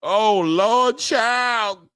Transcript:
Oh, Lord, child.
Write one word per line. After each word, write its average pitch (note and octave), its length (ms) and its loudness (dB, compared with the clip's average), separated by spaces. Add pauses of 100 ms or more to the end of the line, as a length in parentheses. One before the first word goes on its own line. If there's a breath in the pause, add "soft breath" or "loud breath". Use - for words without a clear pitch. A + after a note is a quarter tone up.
Oh, G#3 380 2
Lord, A3 580 0
child. A#3 960 -4